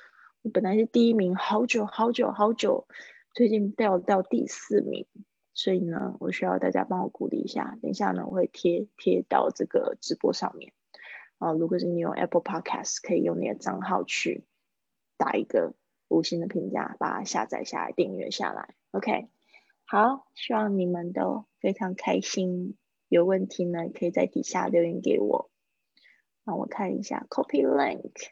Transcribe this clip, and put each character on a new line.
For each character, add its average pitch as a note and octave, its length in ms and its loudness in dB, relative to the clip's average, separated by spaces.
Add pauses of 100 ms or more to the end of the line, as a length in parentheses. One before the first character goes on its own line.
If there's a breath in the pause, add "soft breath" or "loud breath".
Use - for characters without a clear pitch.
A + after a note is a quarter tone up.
(440 loud breath)
我 A3+ 60 -4
本 G3 140 2
来 G3 140 2
是 A3 80 4
第 A#3 240 6
一 A#3 40 4
名， F#3 220 4
好 G#3+ 300 0
久 A3 220 0
好 A3+ 240 0
久 A#3 200 2
好 G#3+ 220 4
久， - 340 0 (460 loud breath)
最 A#3+ 160 6
近 G#3 220 2
掉 G3+ 260 2
到 F#3+ 240 2
第 - 240 0
四 - 360 0
名， - 260 -4 (480)
所 - 180 0
以 F#3 60 2
呢， E3+ 400 -4
我 - 120 -4
需 F3+ 140 -2
要 F#3 140 2
大 - 100 2
家 F#2+ 140 2
帮 F#3 180 -2
我 G3 80 -2
鼓 - 180 -6
励 - 120 -2
一 - 80 -4
下。 - 340 -6
等 - 80 -4
一 G3 60 -2
下 G3 160 -2
呢， F#3 160 -4
我 - 40 -8
会 F#3 140 2
贴， F3 420 0 (100)
贴 F3+ 300 2
到 - 220 4
这 - 160 -4
个 - 340 0
直 - 140 -4
播 - 180 0
上 - 240 -4
面。 - 160 -18 (680 loud breath)
哦， E3 160 0
如 E3 120 0
果 F3+ 120 0
是 F3 80 -2
你 F3 100 0
用 E3+ 160 -2
Apple E3+ 300 0
Podcast， - 580 -6
可 - 140 0
以 - 80 2
用 E3+ 180 -2
你 F#3+ 60 -2
的 G#3+ 80 -4
账 F#3+ 260 -6
号 F3+ 220 -2
去 - 400 -4 (760)
打 - 160 0
一 - 100 0
个 - 300 0 (340)
五 E3 140 4
星 E3+ 180 -2
的 E3+ 80 -4
评 E3+ 220 -4
价， - 300 -4
把 - 180 -2
它 G#3+ 60 -6
下 - 240 -4
载 - 160 -6
下 - 220 -6
来， - 60 -8
订 - 240 0
阅 - 140 -6
下 - 240 -4
来。 - 220 -12 (160)
OK， - 360 -2 (560 soft breath)
好， A#3 520 2
希 - 180 -4
望 G#3+ 240 2
你 F#3 80 2
们 F3 260 -2
都 G3 340 -2 (140)
非 G3 140 0
常 F#3+ 220 -4
开 F#3+ 260 0
心。 F#3 560 -2 (320)
有 E3+ 160 6
问 F#3+ 220 2
题 - 180 -4
呢， E3+ 280 -2
可 - 120 -4
以 F3 60 0
在 - 160 2
底 - 160 -4
下 - 240 -2
留 E3+ 160 4
言 E3+ 180 -2
给 - 180 4
我。 - 300 0 (960 soft breath)
让 - 160 -6
我 - 80 -6
看 F#3+ 300 -4
一 G3+ 60 -6
下 - 260 -8
copy - 360 0
link， - 680 -2